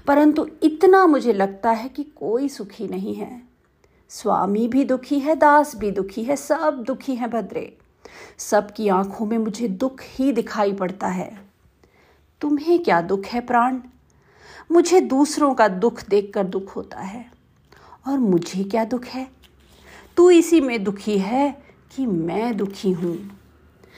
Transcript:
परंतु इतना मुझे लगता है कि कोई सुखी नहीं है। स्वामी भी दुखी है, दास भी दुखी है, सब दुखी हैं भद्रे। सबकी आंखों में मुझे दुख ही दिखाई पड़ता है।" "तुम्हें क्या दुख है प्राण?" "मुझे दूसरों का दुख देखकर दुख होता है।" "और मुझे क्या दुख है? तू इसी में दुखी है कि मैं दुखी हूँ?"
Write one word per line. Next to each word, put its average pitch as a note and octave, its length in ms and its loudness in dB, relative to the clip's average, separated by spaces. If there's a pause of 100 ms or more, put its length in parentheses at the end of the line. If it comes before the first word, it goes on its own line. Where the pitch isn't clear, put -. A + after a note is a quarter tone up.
परंतु D4+ 420 4 (140)
इतना F#4 440 6
मुझे B3 260 2
लगता G3 380 -2
है A3+ 180 -2
कि C#4+ 160 -10
कोई A#3+ 440 -4
सुखी G3+ 400 -12
नहीं F#3+ 260 -8
है। A#3+ 280 -14 (680)
स्वामी G3+ 600 0
भी C4 160 2
दुखी B3+ 340 -2
है, D4 180 0
दास D4 400 4
भी G#3 140 -4
दुखी G3 340 -6
है, C4+ 120 -2
सब D4 500 -2
दुखी C4 280 -6
हैं A#3 160 -6
भद्रे। - 480 -8 (600)
सबकी G#3 500 -2
आंखों G3 380 -2
में A3+ 120 -2
मुझे A3+ 300 -4
दुख B3+ 340 -4
ही C4+ 300 -2
दिखाई G#3+ 400 -2
पड़ता F#3+ 340 -6
है।" F#3 440 -8 (880)
"तुम्हें D4+ 420 0
क्या F3+ 180 2
दुख F#3+ 240 -4
है A#3+ 160 -6
प्राण?" B3 400 0 (920)
"मुझे E4+ 280 6
दूसरों C#4 540 0
का A3 140 4
दुख G#3 400 -2
देखकर G3+ 360 0
दुख F#3+ 320 -8
होता - 240 -14
है।" G#3 300 -16 (800)
"और C#4 100 -2
मुझे F#3 460 0
क्या A3 200 -2
दुख A#3+ 200 -6
है? C4 260 -12 (840)
तू F4 140 8
इसी E4 300 6
में A#3+ 240 -2
दुखी G3+ 340 -2
है C4 440 -2 (340)
कि C4+ 100 -2
मैं G3 500 -2
दुखी G3 360 -4
हूँ?" E3+ 480 -8 (580)